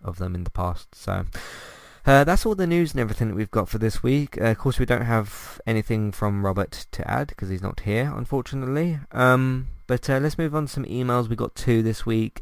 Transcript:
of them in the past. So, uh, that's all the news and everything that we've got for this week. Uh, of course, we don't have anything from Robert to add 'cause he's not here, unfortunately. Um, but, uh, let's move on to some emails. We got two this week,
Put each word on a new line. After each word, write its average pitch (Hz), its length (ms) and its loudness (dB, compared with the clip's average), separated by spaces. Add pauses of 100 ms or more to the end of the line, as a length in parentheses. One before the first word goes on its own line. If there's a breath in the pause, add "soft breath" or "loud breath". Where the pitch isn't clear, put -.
of 87 180 -8
them 92 160 -4
in 90 100 -6
the - 60 -4
past. - 440 -4
So, 92 300 -4 (800 loud breath)
uh, 139 180 8
that's 175 200 4
all 220 120 2
the 185 100 0
news 170 260 2
and 135 80 -2
everything 113 280 0
that 98 80 -2
we've 104 160 -4
got 107 180 0
for 113 80 -2
this 110 240 0
week. 139 400 0
Uh, 113 40 2
of 113 120 4
course, - 220 0
we 123 60 4
don't 117 180 0
have 113 640 -2
anything 110 440 0
from 101 320 0
Robert 98 480 -2
to - 180 -6
add 135 280 -2
'cause 95 120 -6
he's 92 120 -4
not - 200 -4
here, 117 340 0
unfortunately. 135 840 -2 (120)
Um, 127 560 4 (180)
but, - 240 0
uh, 135 80 4
let's 147 200 0
move 156 180 -2
on 151 100 0
to 139 60 -8
some 135 140 -4
emails. 123 440 0
We 113 60 0
got 113 200 -4
two 113 280 4
this 110 220 -2
week, 113 360 0